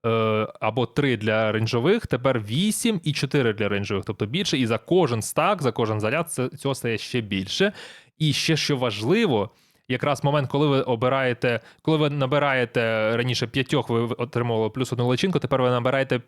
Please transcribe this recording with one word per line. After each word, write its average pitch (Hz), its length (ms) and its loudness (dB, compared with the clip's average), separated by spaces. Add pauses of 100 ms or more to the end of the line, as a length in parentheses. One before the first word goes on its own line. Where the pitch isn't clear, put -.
е, 110 420 2 (120)
або 113 260 0
три 135 320 0
для 110 340 2
рейнджових, 120 560 0
тепер 127 320 0
вісім 180 640 -2
і 151 100 -2
чотири 131 400 0
для 104 160 -2
рейнджових, 101 360 -2
тобто 110 200 -4
більше, 156 320 -2
і 131 80 2
за 110 120 0
кожен 135 440 2
стак, 175 400 0
за 131 100 2
кожен 110 280 0
заряд 131 320 -2
це, 131 180 -2
цього 139 260 -4
стає 113 220 -4
ще - 240 -4
більше. 101 520 -2 (440)
І 151 160 0
ще, - 240 0
що 147 200 0
важливо, 120 720 2 (380)
якраз 135 360 -2
момент, 143 260 0
коли 147 180 2
ви 135 140 4
обираєте, 127 760 0 (220)
коли 156 160 2
ви 151 120 2
набираєте 127 1080 0
раніше 123 300 -2
п'ятьох, 131 420 -2
ви 117 100 2
отримували 117 680 -2
плюс 127 240 -4
одну 120 140 0
личинку, 156 320 2
тепер 131 220 0
ви 123 80 4
набираєте 127 580 0